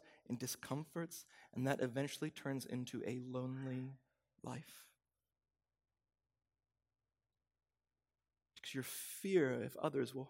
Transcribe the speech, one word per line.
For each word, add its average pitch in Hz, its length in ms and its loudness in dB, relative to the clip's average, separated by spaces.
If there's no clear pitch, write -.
and 120 100 -2
discomforts, - 880 -4
and 131 140 2
that 139 140 4
eventually 139 480 0
turns 135 360 -4
into 123 400 -4
a 127 140 -2
lonely 131 600 -2
life. - 420 -8
Because - 180 -8
your 131 100 0
fear 139 800 4
if 123 140 -4
others 131 380 2
will 135 140 -4